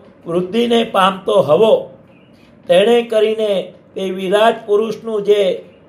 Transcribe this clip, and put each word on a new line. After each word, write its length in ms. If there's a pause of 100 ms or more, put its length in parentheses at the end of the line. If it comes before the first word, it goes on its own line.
(260)
વૃદ્ધિને 580
પામતો 580
હવો, 500 (760)
તેણે 340
કરીને 720 (220)
તે 140
વિરાટ 560
પુરુષનું 580
જે 420 (240)